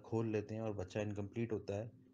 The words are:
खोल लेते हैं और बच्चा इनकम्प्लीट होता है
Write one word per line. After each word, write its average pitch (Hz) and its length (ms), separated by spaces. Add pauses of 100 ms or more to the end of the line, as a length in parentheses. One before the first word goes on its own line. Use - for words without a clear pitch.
खोल 113 220
लेते 107 280
हैं 110 60
और 110 120
बच्चा 98 280
इनकम्प्लीट 104 500
होता 101 220
है 110 180 (220)